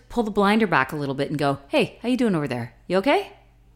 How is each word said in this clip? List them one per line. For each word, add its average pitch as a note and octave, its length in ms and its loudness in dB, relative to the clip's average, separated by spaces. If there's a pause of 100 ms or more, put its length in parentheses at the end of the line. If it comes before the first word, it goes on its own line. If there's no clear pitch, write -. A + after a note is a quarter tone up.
pull A#3+ 140 -2
the G#3+ 80 -6
blinder G#3 360 2
back D3 240 0
a D#3+ 40 -8
little C#3 200 -4
bit C#3 140 -2
and D3 100 -4
go, C#3 180 0 (120)
"Hey, B3+ 340 -2
how A#3 60 -4
you B3+ 80 0
doing A3 180 2
over D3 120 -2
there? A#2+ 280 -8 (120)
You F3 100 2
okay?" D4 340 0 (440)